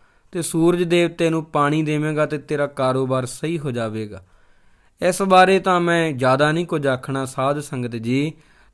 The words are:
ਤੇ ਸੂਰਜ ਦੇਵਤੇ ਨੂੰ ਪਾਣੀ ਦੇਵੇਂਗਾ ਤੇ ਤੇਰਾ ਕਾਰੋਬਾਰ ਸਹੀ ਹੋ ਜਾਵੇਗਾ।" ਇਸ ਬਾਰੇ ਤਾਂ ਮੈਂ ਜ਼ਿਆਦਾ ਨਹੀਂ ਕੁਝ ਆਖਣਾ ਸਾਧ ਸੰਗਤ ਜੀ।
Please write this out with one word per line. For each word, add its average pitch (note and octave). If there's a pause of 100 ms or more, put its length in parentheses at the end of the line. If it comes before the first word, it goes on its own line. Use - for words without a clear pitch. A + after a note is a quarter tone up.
(320)
ਤੇ F3
ਸੂਰਜ E3+
ਦੇਵਤੇ E3+
ਨੂੰ D#3+
ਪਾਣੀ D3+
ਦੇਵੇਂਗਾ D3+
ਤੇ D3+
ਤੇਰਾ C#3+
ਕਾਰੋਬਾਰ C3
ਸਹੀ D#3+
ਹੋ C#3+
ਜਾਵੇਗਾ।" A2 (800)
ਇਸ F3+
ਬਾਰੇ F#3
ਤਾਂ F#3
ਮੈਂ E3+
ਜ਼ਿਆਦਾ C3+
ਨਹੀਂ E3+
ਕੁਝ D#3
ਆਖਣਾ C3+
ਸਾਧ C3+
ਸੰਗਤ B2
ਜੀ। C3 (400)